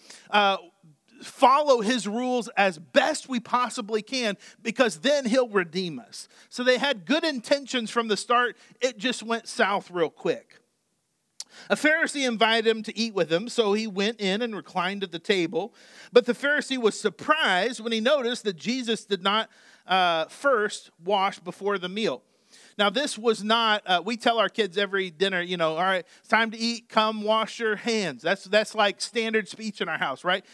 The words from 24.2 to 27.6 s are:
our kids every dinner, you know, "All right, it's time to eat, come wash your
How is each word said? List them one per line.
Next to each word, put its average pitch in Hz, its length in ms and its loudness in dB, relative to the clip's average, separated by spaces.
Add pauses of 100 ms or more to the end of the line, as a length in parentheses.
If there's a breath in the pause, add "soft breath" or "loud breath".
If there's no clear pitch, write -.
our 190 120 2
kids 190 260 -2
every 196 340 -2
dinner, 180 300 0
you 180 160 -4
know, 160 200 0
"All 165 60 0
right, 185 220 0 (140 soft breath)
it's - 100 -20
time 220 220 4
to 220 80 -12
eat, 226 320 -4
come 220 320 2
wash 220 360 0
your 220 180 0